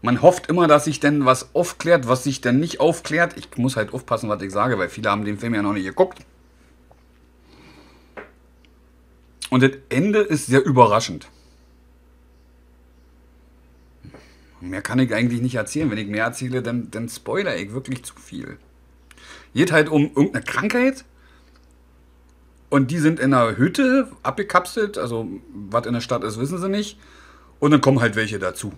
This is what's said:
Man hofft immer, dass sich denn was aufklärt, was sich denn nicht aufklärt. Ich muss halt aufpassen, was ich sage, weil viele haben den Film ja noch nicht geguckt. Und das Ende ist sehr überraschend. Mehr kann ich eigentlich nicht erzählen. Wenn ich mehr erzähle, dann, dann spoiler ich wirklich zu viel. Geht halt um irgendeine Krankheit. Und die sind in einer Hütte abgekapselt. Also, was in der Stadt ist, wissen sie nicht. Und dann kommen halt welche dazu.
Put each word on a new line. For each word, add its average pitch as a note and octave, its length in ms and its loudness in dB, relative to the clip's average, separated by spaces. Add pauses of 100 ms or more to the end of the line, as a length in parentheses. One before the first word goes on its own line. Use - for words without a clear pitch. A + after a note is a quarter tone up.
Man A#2+ 220 0
hofft F3+ 240 6
immer, E3+ 220 2
dass D3 160 6
sich D3+ 160 -4
denn D3 240 2
was B2+ 300 2
aufklärt, E3+ 520 0
was B2+ 160 2
sich C3+ 180 -4
denn B2+ 200 2
nicht E3 180 -4
aufklärt. D#3+ 580 0
Ich - 200 -16
muss B2+ 200 -2
halt G#2+ 160 -4
aufpassen, A#2+ 360 -4
was G#2 140 -4
ich G2 100 -8
sage, G#2+ 260 0
weil F2+ 100 -2
viele G#2+ 220 -2
haben G#2 140 0
den G#2 140 -6
Film A#2 160 -4
ja G#2 80 -2
noch G2+ 100 0
nicht G2 140 -4
geguckt. - 340 -2 (3250)
Und B2+ 120 4
das C3 100 4 (160)
Ende G3+ 320 0
ist D#3 260 -2
sehr C3+ 180 4
überraschend. A2+ 640 2 (3250)
Mehr F#2 220 -8
kann B2 160 -2
ich A#2+ 160 2
eigentlich A#2+ 280 0
nicht B2 140 -2
erzählen. C3 340 -2
Wenn G#2 80 -4
ich G#2 100 -6
mehr G#2+ 160 -2
erzähle, B2 380 -4
dann, A#2 280 -6
dann A2+ 180 -8
spoiler F3 480 -6
ich G2+ 160 -8
wirklich B2+ 320 -10
zu - 100 -16
viel. - 440 -16 (960)
Geht C3+ 180 2
halt D#3 160 6
um D3+ 160 4 (100)
irgendeine C#3+ 300 2
Krankheit. B3 600 0 (1600)
Und C3+ 220 2
die E3+ 80 -2
sind D#3 220 2
in C3+ 120 2
einer A#2 240 4
Hütte B3+ 520 2 (140)
abgekapselt. G3+ 760 -2
Also, A2+ 300 -6 (240)
was G#2 340 -4
in A#2+ 60 -4
der A#2+ 80 -2
Stadt A#2 240 -4
ist, G#2+ 140 -6
wissen D3 200 -6
sie F#3 100 -4
nicht. G3+ 300 -6 (600)
Und D3 120 2
dann D3+ 100 6
kommen C3+ 200 4
halt A2 160 0
welche G#2+ 220 -4
dazu. G2+ 400 -8